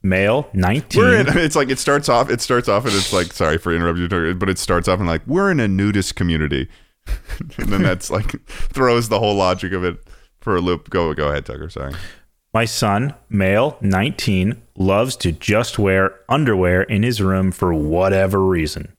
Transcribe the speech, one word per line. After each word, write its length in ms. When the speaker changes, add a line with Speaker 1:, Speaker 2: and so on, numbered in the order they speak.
Speaker 1:
male, 520
nineteen. 480
Speaker 2:
We're 180
in, 180
it's 200
like, 120
it 100
starts 280
off, 220
it 100
starts 300
off 160
and 100
it's 160
like, 220
sorry 240
for 180
interrupting 280
you, 40
Tucker, 260
but 160
it 80
starts 300
off 120
and 80
like, 200
"We're 240
in 80
a 80
nudist 480
community." 540
<laughs> 40
And 120
then 120
that's 300
like, 360
throws 600
the 100
whole 160
logic 380
of 100
it 140
for 140
a 60
loop. 300
Go, 220
go 160
ahead, 160
Tucker, 240
sorry. 240
Speaker 1:
My 120
son, 480
male, 520
nineteen, 800
loves 400
to 160
just 440
wear 420
underwear 540
in 200
his 180
room 300
for 220
whatever 720
reason. 540